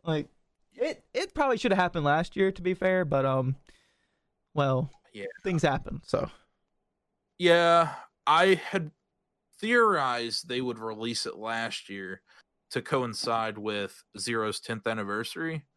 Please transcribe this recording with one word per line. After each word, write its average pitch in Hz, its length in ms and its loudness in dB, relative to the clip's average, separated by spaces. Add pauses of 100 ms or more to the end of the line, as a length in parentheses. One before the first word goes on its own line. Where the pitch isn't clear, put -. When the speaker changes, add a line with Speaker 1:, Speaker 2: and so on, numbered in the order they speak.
Speaker 1:
Like, 156 240 -2 (460)
it, 285 300 -6 (100)
it 370 200 -4
probably 269 240 2
should 240 140 0
have 185 80 4
happened 175 260 0
last 156 300 2
year, 190 160 2
to 190 100 -12
be 185 120 0
fair, 185 320 2
but, 139 200 0
um, 131 300 0 (960)
well, 135 380 0 (220)
Speaker 2:
Yeah. 101 120 -12 (180)
Speaker 1:
things 175 200 0
happen, 143 420 0
so. - 240 -2 (1080)
Speaker 2:
Yeah, 170 560 6 (340)
I 180 280 6
had 170 360 -6 (680)
theorized 151 920 2
they 123 140 -4
would 120 180 -4
release 113 460 -6
it - 100 -8
last 113 540 -6
year 95 320 -10 (500)
to 127 100 -4
coincide 113 760 -4
with 104 460 -6 (140)
Zero's 110 440 -4
tenth 113 260 -8
anniversary 113 760 -6 (120)